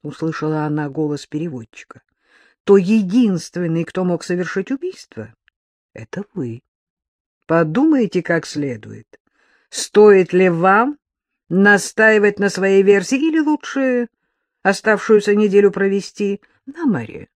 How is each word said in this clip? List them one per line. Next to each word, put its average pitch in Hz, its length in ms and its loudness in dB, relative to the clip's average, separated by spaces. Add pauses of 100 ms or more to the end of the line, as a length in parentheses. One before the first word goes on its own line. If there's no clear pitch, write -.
услышала 156 600 -6
она 151 240 -4
голос 147 380 -6
переводчика, 147 760 -14 (640)
«то 196 120 6
единственный, 185 1080 0
кто 185 200 -6
мог 175 180 -2
совершить 180 480 -6
убийство, 269 640 -12 (600)
это 117 300 -14 (100)
вы. 123 280 -10 (840)
Подумайте 180 760 0
как 165 220 -2
следует. 110 600 -10 (640)
Стоит 202 640 4
ли 185 160 4
вам 196 480 0 (500)
настаивать 202 920 2
на 196 120 0
своей 196 320 2
версии 202 360 2
или 320 200 0
лучше 269 680 -2 (540)
оставшуюся 208 720 0
неделю 202 360 2
провести 196 720 -4 (240)
на 311 180 -10
море?» 131 520 -4